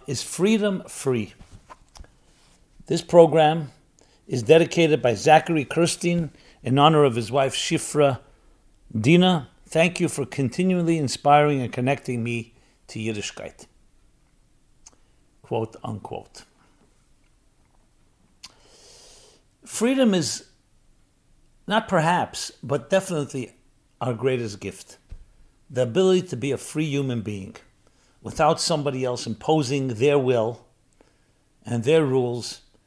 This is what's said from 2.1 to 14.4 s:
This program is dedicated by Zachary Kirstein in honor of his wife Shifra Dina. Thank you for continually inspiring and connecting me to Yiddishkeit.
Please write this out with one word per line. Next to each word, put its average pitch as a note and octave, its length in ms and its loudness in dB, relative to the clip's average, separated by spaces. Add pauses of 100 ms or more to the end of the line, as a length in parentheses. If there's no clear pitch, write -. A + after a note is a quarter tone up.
This F3 160 -4
program D#3+ 720 4 (580)
is B2 140 -4
dedicated D#3 580 4
by A#2+ 140 0
Zachary D#3 500 4
Kirstein E3+ 640 -2 (340)
in C3 160 2
honor D3+ 240 6
of B2 120 2
his A2+ 180 -4
wife C3+ 200 0
Shifra D3 680 -2 (760)
Dina. E3+ 520 2 (180)
Thank E3+ 320 0
you F3 80 0
for C#3+ 180 -6
continually E3+ 720 -2
inspiring D3 600 2
and A#2+ 100 -4
connecting B2+ 540 -4
me A#2 300 -6 (340)
to - 100 -14
Yiddishkeit. - 680 -10 (1700)